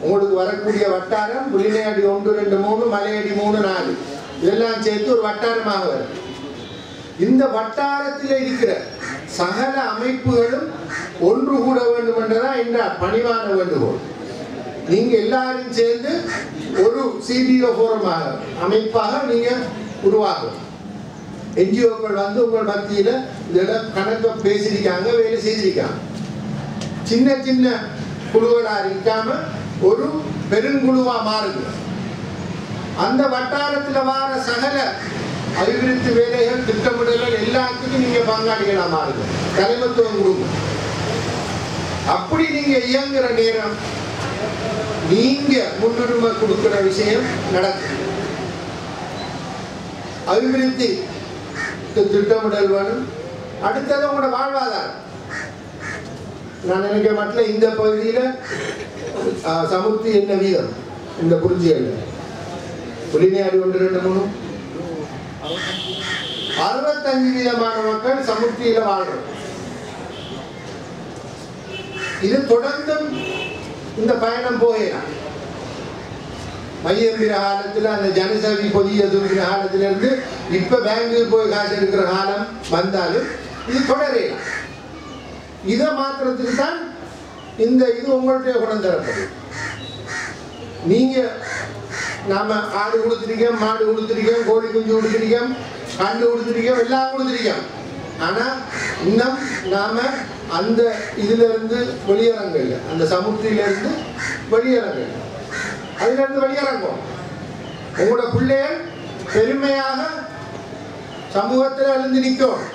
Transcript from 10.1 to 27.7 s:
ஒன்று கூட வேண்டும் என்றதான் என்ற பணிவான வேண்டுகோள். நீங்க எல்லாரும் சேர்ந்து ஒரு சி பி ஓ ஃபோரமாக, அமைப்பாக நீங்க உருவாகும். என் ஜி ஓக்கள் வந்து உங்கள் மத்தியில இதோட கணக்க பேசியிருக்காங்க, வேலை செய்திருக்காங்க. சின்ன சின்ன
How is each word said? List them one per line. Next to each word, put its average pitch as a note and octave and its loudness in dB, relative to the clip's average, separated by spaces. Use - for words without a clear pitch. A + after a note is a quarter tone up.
ஒன்று C4 2
கூட B3+ 4
வேண்டும் A#3 0
என்றதான் A#3 2
என்ற A#3 0
பணிவான A3+ 0
வேண்டுகோள். D#3 0
நீங்க A#3+ 4
எல்லாரும் B3+ 0
சேர்ந்து A#3+ 2
ஒரு B3 4
சி B3 0
பி B3+ 8
ஓ A3+ 4
ஃபோரமாக, G3 2
அமைப்பாக A3 2
நீங்க A#3 2
உருவாகும். G#3+ 2
என் F#3+ 4
ஜி B3 2
ஓக்கள் G#3+ 0
வந்து G#3 0
உங்கள் A3 2
மத்தியில G3+ 2
இதோட F#3 4
கணக்க A3 2
பேசியிருக்காங்க, G3+ 2
வேலை A3+ 4
செய்திருக்காங்க. G#3+ 0
சின்ன C4 6
சின்ன B3+ 4